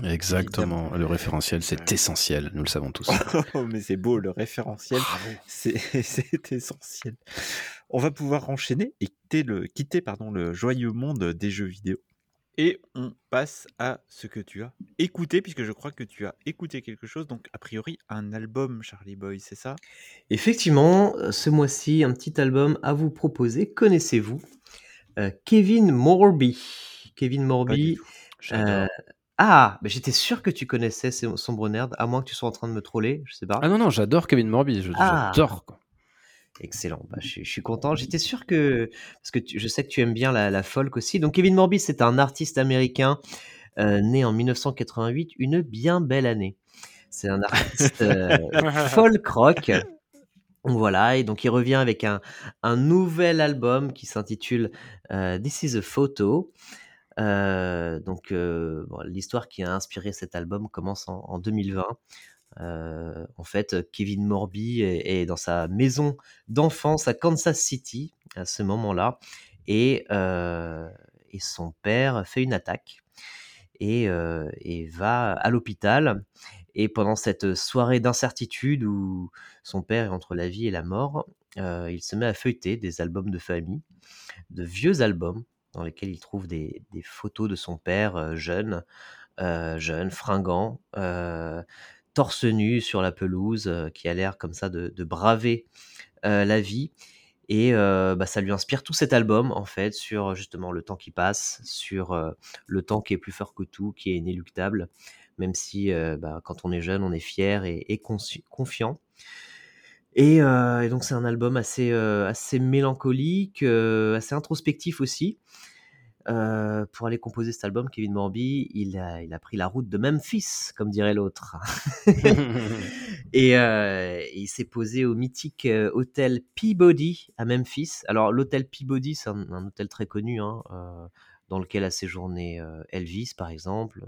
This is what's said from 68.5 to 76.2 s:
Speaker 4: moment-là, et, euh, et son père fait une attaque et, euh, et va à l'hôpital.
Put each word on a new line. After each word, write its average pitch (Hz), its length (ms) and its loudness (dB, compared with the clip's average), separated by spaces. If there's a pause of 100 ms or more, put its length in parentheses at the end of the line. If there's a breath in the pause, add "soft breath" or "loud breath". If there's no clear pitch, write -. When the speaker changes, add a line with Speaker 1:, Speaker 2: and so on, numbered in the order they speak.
Speaker 4:
moment-là, 101 560 0 (480 loud breath)
et, 120 460 2
euh, 87 760 -2 (420)
et 98 100 -12
son 82 420 -10
père 117 440 2
fait 127 180 -2
une 131 80 0
attaque - 460 -6 (800 loud breath)
et, 110 280 0
euh, 82 400 -2 (100)
et 85 280 -8
va 104 460 0
à - 180 0
l'hôpital. 117 720 2 (520 loud breath)